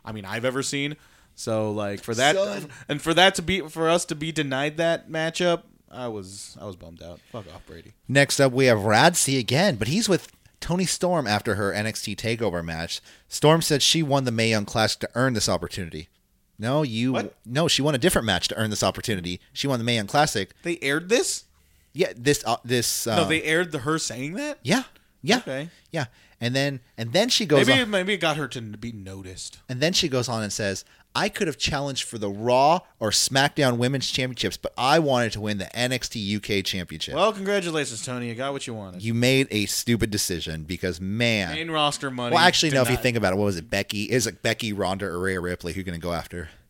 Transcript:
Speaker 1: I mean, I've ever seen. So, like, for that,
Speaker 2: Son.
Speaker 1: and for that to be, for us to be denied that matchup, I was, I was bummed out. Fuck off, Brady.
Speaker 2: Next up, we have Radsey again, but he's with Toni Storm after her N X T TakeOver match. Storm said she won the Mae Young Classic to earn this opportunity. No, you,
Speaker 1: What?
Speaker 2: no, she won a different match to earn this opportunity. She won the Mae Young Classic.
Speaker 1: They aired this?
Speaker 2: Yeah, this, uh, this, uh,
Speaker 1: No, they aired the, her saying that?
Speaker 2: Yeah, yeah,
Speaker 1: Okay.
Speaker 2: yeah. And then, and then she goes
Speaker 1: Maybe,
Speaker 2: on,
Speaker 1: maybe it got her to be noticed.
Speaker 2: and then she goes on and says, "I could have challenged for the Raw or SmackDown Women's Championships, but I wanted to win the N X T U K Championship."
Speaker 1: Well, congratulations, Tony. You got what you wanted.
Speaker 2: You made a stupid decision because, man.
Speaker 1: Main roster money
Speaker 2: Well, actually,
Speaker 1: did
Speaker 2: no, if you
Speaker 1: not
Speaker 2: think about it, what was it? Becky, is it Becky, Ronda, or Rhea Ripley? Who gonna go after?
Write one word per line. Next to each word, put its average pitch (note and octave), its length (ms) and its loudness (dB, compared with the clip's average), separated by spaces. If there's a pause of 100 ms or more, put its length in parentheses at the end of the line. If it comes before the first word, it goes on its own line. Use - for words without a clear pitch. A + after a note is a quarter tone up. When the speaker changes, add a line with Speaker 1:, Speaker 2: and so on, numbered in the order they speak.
Speaker 1:
I A2+ 60 -10
mean, G#2+ 140 -10
I've A2 200 -4
ever C3 180 0
seen. C#3+ 320 -4 (380)
So, A2 380 -2
like, G2+ 320 -4
for A#2 120 -6
that, C#3 200 4
Speaker 2:
Son. G3 340 -2 (200)
Speaker 1:
and C#3+ 120 -4
for D#3+ 120 2
that F#3 220 6
to F#3 60 -6
be, F3 200 -2
for D#3+ 280 -2
us E3+ 160 4
to E3 100 -6
be D#3 180 -6
denied D3 440 -2
that E3 320 0
matchup, E3 540 0 (260)
I B2+ 200 -8
was, G2 500 -12
I D#2+ 60 -12
was G2 100 -10
bummed E2 260 -20
out. E2+ 180 -16 (120)
Fuck G#2+ 220 -12
off, F2+ 120 -20
Brady. E2 280 -20 (140)
Speaker 2:
Next C#3 320 4
up, C3+ 120 6
we C3 140 4
have A#2 140 6
Radsey C3+ 600 6
again, C3+ 380 2
but G#2 100 -2
he's G3+ 220 0
with E3+ 200 2 (300)
Toni F3+ 260 -2
Storm F3 420 0
after G#2 280 0
her G2 180 0
N G#2 140 -2
X - 160 -6
T G#2 120 -6
TakeOver A2 480 -2
match. E2 380 -6 (260)
Storm D#3+ 340 4
said D3 200 2
she E3 220 4
won C#3 220 2
the B2 60 0
Mae A2+ 180 2
Young G#2+ 160 2
Classic A2 360 0
to - 140 -4
earn B2+ 180 2
this G#2+ 160 0
opportunity. E2 580 -4 (520)
No, C3 240 0
you, B2 300 0
Speaker 1:
What? E3+ 200 -4 (120)
Speaker 2:
no, C#3 220 0
she C3+ 140 2
won D3 140 2
a - 20 2
different D3 280 2
match F#2 240 2
to - 80 -6
earn A2 120 0
this G#2 140 -2
opportunity. F#2 560 -2 (140)
She - 140 -4
won C3 120 0
the A2+ 60 -4
Mae A#2+ 100 2
Young G#2+ 120 -2
Classic. C3 460 0 (100)
Speaker 1:
They E3+ 180 -4
aired D3+ 280 -2
this? C4 360 0 (480)
Speaker 2:
Yeah, - 220 -2
this, C3+ 300 0
uh, A2+ 180 0
this, A#2+ 440 0
uh, A2+ 100 2
Speaker 1:
No, G2+ 80 4
they D#3 180 2
aired E3 280 0
the, D3+ 80 -4
her D3+ 180 -2
saying C#3 360 -6
that? C#4+ 300 -8
Speaker 2:
Yeah, B3 200 2 (380)
yeah, F#3+ 160 0
Speaker 1:
Okay. D3 320 -6 (220)
Speaker 2:
yeah. D3+ 140 -2 (340)
And A#2+ 160 -2
then, C#3 240 0 (180)
and A#2 160 -8
then G#3+ 160 4
she B3 160 0
goes D3 220 6
Speaker 1:
Maybe, C4+ 140 6
Speaker 2:
on, A3+ 80 0
Speaker 1:
maybe G3 240 0
it G3 40 -2
got D#3+ 200 0
her D3 120 -4
to B2 120 -10
be A2 300 -10
noticed. F#2+ 680 -14 (100)
Speaker 2:
and B2+ 120 -4
then E3 120 4
she F3+ 160 2
goes B2 200 0
on A2+ 120 -2
and G2+ 100 -2
says, G2 320 -2 (300)
"I D3+ 160 2
could - 160 -4
have D3+ 140 -4
challenged C#3+ 440 -2
for - 140 -10
the G#2 140 -4
Raw B2 480 4 (200)
or A2 120 0
SmackDown C3+ 640 2
Women's B2+ 320 0
Championships, B2+ 480 -2
but - 180 -8
I C#3 220 4
wanted B2+ 360 2
to G#2+ 80 -6
win G#2 180 -2
the - 160 -8
N B2 160 0
X B2+ 180 -4
T - 100 -8
U G#2 200 0
K G2 240 -2
Championship." F2 500 -6
Speaker 1:
Well, F#3+ 200 2
congratulations, F3 680 -2
Tony. B2 260 -6
You A2+ 60 -6
got C3+ 180 -6
what C#3 120 -8
you A#2+ 80 -8
wanted. F#2+ 300 -12
Speaker 2:
You A2+ 100 -2
made C3 380 4
a G#2 160 0
stupid A#2 420 0
decision E2+ 540 -4
because, F2 360 -4
man. G2+ 540 0
Speaker 1:
Main E3 160 -6
roster D3 400 -2
money B2 240 -4
Speaker 2:
Well, A#2+ 100 6
actually, E3+ 280 4
Speaker 1:
did C#3 60 4
Speaker 2:
no, C3 60 6
if A#2 60 2
you B2 60 2
Speaker 1:
not - 80 -2
Speaker 2:
think A#2+ 140 2
about G2 160 2
it, - 20 0
what G#2 100 2
was G2 120 0
it? E2 120 -10
Becky, G2+ 360 -4
is A#2+ 200 2
it G#2 160 -6
Becky, A2 320 -2
Ronda, F#2+ 320 -2
or F2 140 -4
Rhea F#2 200 0
Ripley? F2 340 -4
Who F#2+ 100 -6
gonna F2 160 -8
go F2 140 -4
after? E2 360 -8 (200)